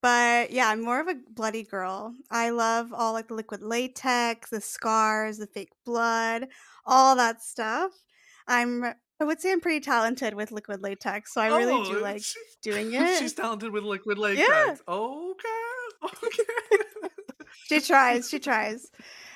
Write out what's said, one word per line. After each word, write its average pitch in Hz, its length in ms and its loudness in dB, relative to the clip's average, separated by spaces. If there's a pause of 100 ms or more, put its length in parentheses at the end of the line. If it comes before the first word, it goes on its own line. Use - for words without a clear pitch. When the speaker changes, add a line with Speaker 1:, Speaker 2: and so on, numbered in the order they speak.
Speaker 1:
But, 240 480 4
yeah, 247 180 2
I'm 214 140 0
more 240 180 0
of 320 80 -4
a 349 60 -2 (200)
bloody 220 280 -4
girl. 196 520 -6 (160)
I 233 200 0
love 233 420 0
all, 226 220 -2
like, 226 140 -6
the 233 60 -10
liquid 220 280 -10
latex, 240 880 -2
the 214 100 -4
scars, 214 760 0
the 214 80 -10
fake - 260 -12 (140)
blood, 233 640 0 (380)
all 262 300 8
that 233 260 2
stuff. 247 500 -4 (560)
I'm, 240 360 0
I - 400 -6
would 311 160 -2
say 370 120 0
I'm 359 80 2
pretty 311 200 0
talented 233 540 0
with 214 180 -8
liquid 208 300 -10
latex, 196 520 -6
so 240 60 -2
I 220 80 2
really 240 420 2
do 196 80 -2
Speaker 2:
Oh, 214 40 -2
Speaker 1:
like 208 200 -6
Speaker 2:
she, - 160 -8 (240)
Speaker 1:
doing 214 300 -4
Speaker 2:
<laughs> 330 260 2
she's 247 140 -4
Speaker 1:
it. - 40 -10
Speaker 2:
talented 226 360 -6
with 208 120 -6
liquid 202 340 -4
Speaker 1:
Yeah. 214 40 -2
Speaker 2:
latex. 370 680 4
Okay, 311 600 -6 (540)
<laughs> - 20 -14
okay. 440 760 -2 (840)
Speaker 1:
She 302 120 4
tries, 254 500 4
she 302 80 -4
tries. 226 520 -2 (460)